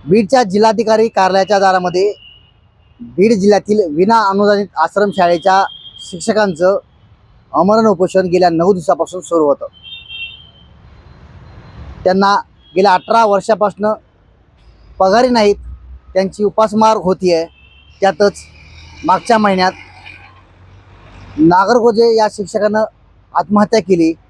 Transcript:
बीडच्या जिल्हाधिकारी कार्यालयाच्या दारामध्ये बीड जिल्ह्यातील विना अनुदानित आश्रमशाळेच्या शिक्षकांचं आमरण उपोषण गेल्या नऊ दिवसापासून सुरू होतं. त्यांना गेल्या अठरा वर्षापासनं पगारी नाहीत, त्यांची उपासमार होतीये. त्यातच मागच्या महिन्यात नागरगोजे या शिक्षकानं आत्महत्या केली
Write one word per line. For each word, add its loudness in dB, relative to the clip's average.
बीडच्या 2
जिल्हाधिकारी 0
कार्यालयाच्या 0
दारामध्ये 0
बीड 0
जिल्ह्यातील 0
विना 2
अनुदानित 0
आश्रमशाळेच्या 0
शिक्षकांचं -2
आमरण 2
उपोषण 0
गेल्या 0
नऊ 0
दिवसापासून -4
सुरू -2
होतं. -2
त्यांना 2
गेल्या 4
अठरा 0
वर्षापासनं -2
पगारी 2
नाहीत, 2
त्यांची -4
उपासमार 0
होतीये. -2
त्यातच 0
मागच्या 0
महिन्यात 0
नागरगोजे 2
या 0
शिक्षकानं -4
आत्महत्या 0
केली 0